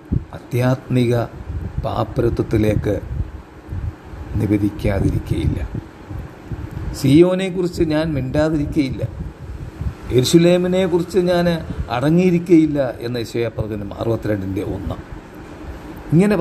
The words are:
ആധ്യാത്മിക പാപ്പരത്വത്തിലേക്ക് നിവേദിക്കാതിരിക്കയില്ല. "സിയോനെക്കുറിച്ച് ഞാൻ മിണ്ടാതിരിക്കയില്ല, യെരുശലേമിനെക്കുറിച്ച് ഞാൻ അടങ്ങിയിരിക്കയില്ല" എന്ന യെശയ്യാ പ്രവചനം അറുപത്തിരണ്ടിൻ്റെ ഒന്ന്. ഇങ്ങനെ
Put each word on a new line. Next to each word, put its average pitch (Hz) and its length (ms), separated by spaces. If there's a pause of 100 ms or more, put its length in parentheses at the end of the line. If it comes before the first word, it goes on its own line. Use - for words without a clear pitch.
(380)
ആധ്യാത്മിക 127 760 (680)
പാപ്പരത്വത്തിലേക്ക് 107 1120 (1400)
നിവേദിക്കാതിരിക്കയില്ല. 101 1200 (1400)
"സിയോനെക്കുറിച്ച് 175 840 (100)
ഞാൻ 156 120 (120)
മിണ്ടാതിരിക്കയില്ല, 147 840 (1120)
യെരുശലേമിനെക്കുറിച്ച് 175 1040 (120)
ഞാൻ 175 160 (480)
അടങ്ങിയിരിക്കയില്ല" 160 840 (260)
എന്ന 120 180
യെശയ്യാ 117 320
പ്രവചനം 104 340 (100)
അറുപത്തിരണ്ടിൻ്റെ 104 640 (120)
ഒന്ന്. 82 220 (1160)
ഇങ്ങനെ 202 280